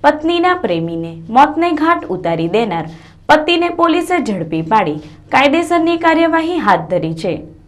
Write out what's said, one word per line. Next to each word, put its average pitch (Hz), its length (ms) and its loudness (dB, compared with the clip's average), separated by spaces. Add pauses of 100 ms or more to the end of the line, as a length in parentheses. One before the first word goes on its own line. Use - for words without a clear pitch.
પત્નીના 339 600 2
પ્રેમીને 165 480 -4 (260)
મોતને 302 320 2 (120)
ઘાટ 339 220 0 (120)
ઉતારી 170 420 -2
દેનાર 175 300 -2 (420)
પતિને 330 400 2 (100)
પોલીસે 339 400 2
ઝડપી 165 520 -2
પાડી 170 300 2 (320)
કાયદેસરની 330 720 2
કાર્યવાહી 330 640 2
હાથ 170 240 2
ધરી 160 320 -2
છે. 180 100 -2 (360)